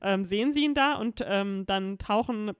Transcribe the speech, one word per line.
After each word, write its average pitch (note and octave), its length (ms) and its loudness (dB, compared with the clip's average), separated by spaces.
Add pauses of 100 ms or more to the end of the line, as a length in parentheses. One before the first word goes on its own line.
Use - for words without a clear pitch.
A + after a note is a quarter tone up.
ähm, G3 240 2
sehen G#3+ 260 2
sie D4 140 2
ihn D4 80 2
da C#4+ 220 4
und, A#3 300 -4
ähm, G3 420 -2
dann G3 320 -2
tauchen, G#3+ 600 -2